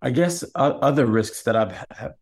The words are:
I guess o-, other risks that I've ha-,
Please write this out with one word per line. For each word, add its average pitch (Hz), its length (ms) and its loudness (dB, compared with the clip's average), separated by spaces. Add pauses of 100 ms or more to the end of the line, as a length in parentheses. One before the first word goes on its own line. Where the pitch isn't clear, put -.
I 131 80 -2
guess 170 320 0 (140)
o-, - 240 2
other 139 260 4
risks 110 380 0
that 113 100 0
I've 110 180 0
ha-, - 360 -14 (140)